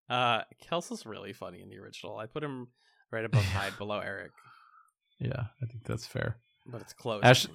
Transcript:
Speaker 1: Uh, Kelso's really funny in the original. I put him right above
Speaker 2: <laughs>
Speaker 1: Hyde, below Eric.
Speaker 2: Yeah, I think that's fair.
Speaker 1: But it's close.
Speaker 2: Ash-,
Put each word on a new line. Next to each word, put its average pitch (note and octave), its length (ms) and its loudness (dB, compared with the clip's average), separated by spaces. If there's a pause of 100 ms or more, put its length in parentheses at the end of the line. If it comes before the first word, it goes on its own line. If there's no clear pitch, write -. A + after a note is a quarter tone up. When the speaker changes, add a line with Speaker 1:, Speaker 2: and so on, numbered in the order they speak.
Speaker 1:
Uh, A#2+ 340 4 (180)
Kelso's F3 440 -4
really G2 280 -10
funny F#2 280 -12
in G2 80 -18
the G2+ 100 -16
original. G2 380 -12
I A2 100 -8
put D3 160 -6
him C3 260 -6 (420)
right A2+ 140 -2
above G#2+ 200 4
Speaker 2:
<laughs> F#2 80 0
Speaker 1:
Hyde, G2 240 -2
below G#2 220 -4
Eric. F#2+ 320 -6 (880)
Speaker 2:
Yeah, B2 260 -2 (180)
I A#2+ 40 -4
think A2+ 180 -14
that's - 220 -4
fair. - 320 -4 (260)
Speaker 1:
But A#2+ 160 -12
it's - 120 -16
close. G#2+ 320 -2
Speaker 2:
Ash-, B2+ 300 10